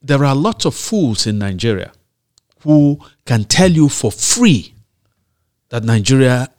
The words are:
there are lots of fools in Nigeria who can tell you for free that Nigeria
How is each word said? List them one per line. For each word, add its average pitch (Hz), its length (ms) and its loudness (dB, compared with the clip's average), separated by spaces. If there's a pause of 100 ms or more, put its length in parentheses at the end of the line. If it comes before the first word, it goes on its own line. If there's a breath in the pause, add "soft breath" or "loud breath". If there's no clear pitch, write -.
there 139 220 0
are 135 100 2
lots 185 300 -2
of 143 100 -2
fools 147 520 -2
in 107 120 -4
Nigeria 98 540 -4 (680)
who 147 360 4 (280 soft breath)
can 110 180 -2
tell 185 260 2
you 156 180 4
for 113 220 -4
free 170 640 0 (960)
that 117 160 -8
Nigeria 127 640 0 (100)